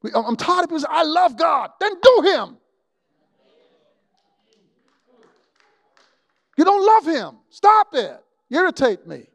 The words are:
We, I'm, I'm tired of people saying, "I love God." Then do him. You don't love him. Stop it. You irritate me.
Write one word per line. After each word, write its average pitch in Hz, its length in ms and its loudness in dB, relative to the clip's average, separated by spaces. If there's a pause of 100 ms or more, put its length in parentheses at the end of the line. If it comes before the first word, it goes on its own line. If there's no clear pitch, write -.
We, 214 100 -10
I'm, 233 120 -2
I'm 233 100 -4
tired 349 300 -2
of - 40 -12
people 320 120 -6
saying, 311 140 -8
"I 330 80 2
love 320 340 0
God." 294 420 -2
Then 403 220 -4
do 494 220 6
him. 320 340 -2 (4000)
You 311 80 2
don't 392 200 2
love 440 200 4
him. 233 320 -6 (120)
Stop 415 460 2
it. 180 240 -6 (300)
You 262 100 -2
irritate 269 480 -2
me. 143 280 -16